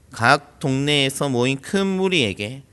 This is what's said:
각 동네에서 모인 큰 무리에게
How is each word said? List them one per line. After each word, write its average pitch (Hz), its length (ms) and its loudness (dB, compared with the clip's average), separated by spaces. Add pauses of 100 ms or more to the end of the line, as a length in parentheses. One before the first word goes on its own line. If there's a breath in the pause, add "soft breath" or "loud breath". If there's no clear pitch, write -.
(100)
각 127 500 2
동네에서 139 680 0
모인 131 320 0
큰 196 260 -2
무리에게 139 760 -2 (100)